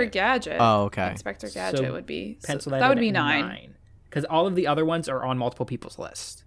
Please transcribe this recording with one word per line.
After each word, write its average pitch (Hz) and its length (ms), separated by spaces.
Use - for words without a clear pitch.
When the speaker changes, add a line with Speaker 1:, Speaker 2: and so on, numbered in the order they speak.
Speaker 1:
Gadget. 214 80
Speaker 2:
Gadget. 202 480
Speaker 3:
Oh, 110 240
okay. 95 280
Speaker 2:
Inspector 104 360
Gadget - 380
Speaker 1:
So - 60
Speaker 2:
would 87 120
be, - 360
so - 60
Speaker 1:
pencil 143 260
that 135 80
Speaker 2:
that 254 100
would 262 80
Speaker 1:
in 233 60
Speaker 2:
be 220 40
Speaker 1:
at 202 60
Speaker 2:
nine. 147 320
Speaker 1:
nine. - 280
'Cause 147 160
all 160 200
of 185 80
the 175 120
other 147 180
ones 165 240
are 131 160
on 127 140
multiple 120 260
people's - 340
lists, - 480